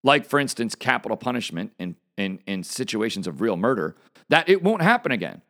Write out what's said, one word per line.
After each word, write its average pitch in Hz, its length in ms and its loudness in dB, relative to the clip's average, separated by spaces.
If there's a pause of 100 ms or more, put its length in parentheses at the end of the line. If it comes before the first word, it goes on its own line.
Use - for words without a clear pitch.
like, 139 220 4
for 147 140 2
instance, 117 340 -2
capital 117 420 -2
punishment 104 600 -6
in, 90 180 -6 (220)
in, 95 300 -4
in 95 160 -4
situations 107 640 -4
of 73 120 -8
real 104 160 2
murder, 101 400 0 (340)
that 160 200 4
it 185 140 6
won't 202 180 2
happen 202 300 2
again. 85 380 -4